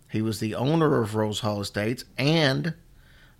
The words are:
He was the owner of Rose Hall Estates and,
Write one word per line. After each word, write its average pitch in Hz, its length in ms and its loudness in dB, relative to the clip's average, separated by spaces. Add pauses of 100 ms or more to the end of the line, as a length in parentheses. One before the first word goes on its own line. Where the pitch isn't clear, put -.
He 110 120 -2
was 110 180 -2
the 107 160 -4
owner 147 460 4
of 107 140 -4
Rose 107 260 0
Hall 104 200 -2
Estates 107 440 -4 (120)
and, 147 560 2 (640)